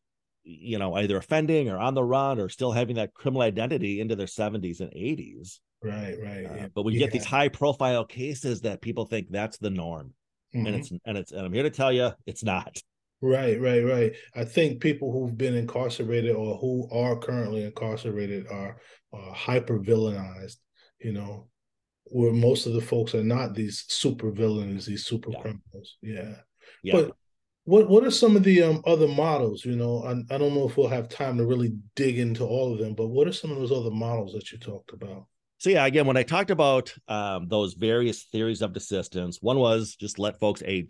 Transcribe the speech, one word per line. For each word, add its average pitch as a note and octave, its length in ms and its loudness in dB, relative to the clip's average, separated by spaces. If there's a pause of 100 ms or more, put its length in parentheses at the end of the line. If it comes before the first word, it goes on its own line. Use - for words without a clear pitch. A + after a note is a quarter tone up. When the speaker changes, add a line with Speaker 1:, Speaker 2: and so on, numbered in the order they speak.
(440)
Speaker 1:
you E2+ 340 -8
know, F#2+ 180 -2
either G2+ 220 2
offending D#3 520 0
or F#2 80 -4
on B2+ 160 -2
the C3 100 2
run C3 360 0
or F#2+ 100 -2
still B2+ 240 -4
having A#2+ 240 0
that G#2 160 -4
criminal C3 280 -2
identity G#2+ 600 0
into A2 140 -2
their G2 120 -4
seventies G#2 540 -4
and F2 120 -10
eighties. F#2+ 640 -10 (220)
Speaker 2:
Right, G#2 400 -8
right, G2+ 240 -12
Speaker 1:
Uh, D#2 100 -12
Speaker 2:
yeah. C2+ 180 -10
Speaker 1:
but G#2 100 -2
we A2 100 0
Speaker 2:
Yeah. A#2 60 4
Speaker 1:
get C3+ 120 4
these A#2+ 140 -2
high C#3 240 4
profile B2+ 560 0
cases B2+ 560 -6
that G2+ 200 -4
people A2+ 240 -4
think G#2 240 -6
that's G#2 280 -4
the G#2 120 -4
norm. E2 440 -6 (400)
Speaker 2:
Mm-hmm. A#2 140 -2
Speaker 1:
And G2+ 80 -2
it's, F2 160 -8 (140)
and G#2 120 -6
it's, F#2 140 -10
and F#2+ 140 -8
I'm F2+ 80 -6
here B2+ 100 0
to D3+ 60 2
tell C3+ 220 2
you, B2 200 2 (140)
it's - 180 -12
not. F#2 340 -2 (440)
Speaker 2:
Right, C3 380 2
right, B2 260 4
right. A#2+ 280 2 (220)
I A#2+ 80 -4
think C3+ 380 0
people C#3+ 320 0
who've B2 240 -4
been B2+ 180 0
incarcerated A#2 800 0
or G#2+ 220 -2
who B2+ 340 -2
are A#2+ 260 0
currently A2 460 -4
incarcerated G#2 840 -4
are, G2 300 -10 (360)
uh, F#2+ 180 -14
hyper B2 480 0
villainized, G2 800 -2 (420)
you A2 140 -6
know, G#2 340 -10 (600)
where A#2 260 2
most A#2 320 4
of A#2 80 -2
the A2+ 80 2
folks A#2 340 0
are A2 80 2
not A2+ 320 0
these G#2+ 320 -6
super A#2 420 -2
villains, G2+ 560 -2
these G2+ 200 -8
super A#2 260 -6
Speaker 1:
Yeah. - 100 -10
Speaker 2:
criminals. - 600 -14
Yeah. G#2+ 340 -10 (480)
Speaker 1:
Yeah. F#2 100 -2
Speaker 2:
But E3 180 4 (540)
what, G3 240 8
what A3 160 10
are B3 60 2
some A3 240 6
of F#3+ 80 8
the, F#3 180 8
um, D#3 240 4
other D#3+ 220 6
models? C#3+ 580 0
You B2 100 -2
know, A#2+ 280 0
I, B2 80 -4 (220)
I C#3 40 0
don't C#3+ 160 2
know C#3 140 2
if - 100 -6
we'll C3 120 6
have A#2+ 200 -2
time B2+ 300 -2
to A#2 60 4
really A#2+ 280 2 (220)
dig B2+ 240 2
into A#2 260 0
all B2 260 0
of A2 80 -2
them, G#2+ 140 -4
but A2+ 140 -2
what C3+ 200 4
are F#3 60 -2
some D#3 180 -6
of C#3 60 -6
those C3 140 0
other A#2 200 -2
models A2 420 -4
that G#2 180 -10
you G#2+ 80 -16
talked - 340 -14
about? G2 320 -14 (340)
Speaker 1:
So F#3 100 0
yeah, D#3 160 6
again, C#3 200 4
when C3 120 4
I B2 60 4
talked F#3+ 280 0
about, C#3 420 2 (140)
um, G2 400 -4
those G2 280 0
various A2+ 480 0
theories A2 380 -2
of G2 120 -4
desistance, F2+ 680 -6
one B2 160 2
was A2+ 380 2
just G2+ 240 -10
let G#2 180 -2
folks G#2 280 0
age, F#2 240 -4